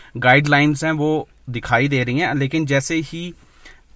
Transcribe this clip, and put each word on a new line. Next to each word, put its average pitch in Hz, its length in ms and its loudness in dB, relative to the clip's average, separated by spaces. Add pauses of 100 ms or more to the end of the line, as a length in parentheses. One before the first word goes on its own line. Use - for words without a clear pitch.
(160)
गाइडलाइंस 143 680 4
हैं 160 80 0
वो 151 360 0 (220)
दिखाई 123 380 0
दे 131 160 0
रही 123 140 -2
हैं, 156 160 -2
लेकिन 147 320 -2
जैसे 139 300 0
ही 165 380 -8 (600)